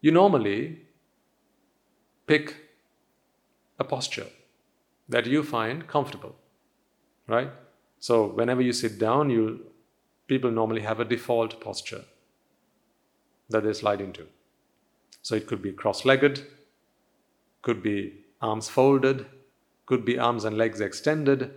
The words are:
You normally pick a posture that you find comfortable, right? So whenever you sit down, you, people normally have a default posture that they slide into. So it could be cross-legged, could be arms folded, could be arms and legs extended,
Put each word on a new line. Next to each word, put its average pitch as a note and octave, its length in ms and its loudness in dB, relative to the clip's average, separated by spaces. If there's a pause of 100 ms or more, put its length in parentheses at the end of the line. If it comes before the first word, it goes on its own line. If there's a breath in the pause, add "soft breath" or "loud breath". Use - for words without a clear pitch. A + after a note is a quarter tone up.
You D3+ 120 6
normally D3+ 680 4 (1500)
pick D3+ 300 0 (1200)
a C#3 60 -2
posture - 420 -6 (840)
that A#2 160 2
you C#3+ 160 0
find A#2+ 440 -4
comfortable, - 480 -4 (920)
right? B2 240 -2 (500)
So A2+ 280 4
whenever A#2+ 340 0
you B2 100 2
sit A2 260 -4
down, B2+ 300 2
you, A2+ 380 0 (600)
people B2+ 240 0
normally A2+ 300 -2
have A2 200 -4
a A#2+ 40 0
default A2+ 560 -2
posture - 440 -12 (1500)
that A2 120 2
they G#2+ 120 0
slide G2+ 260 -2
into. F#2 260 -12 (920)
So - 140 -6
it G#2+ 120 -4
could F#2+ 160 -6
be F#2+ 100 -6
cross-legged, C3+ 680 2 (1200)
could A2 200 -2
be G2+ 420 -6 (180)
arms A2 260 -4
folded, C3 580 4 (600)
could B2+ 180 0
be A#2+ 140 0
arms A#2+ 260 0
and G#2+ 120 -2
legs A2 240 0
extended, C#3 760 0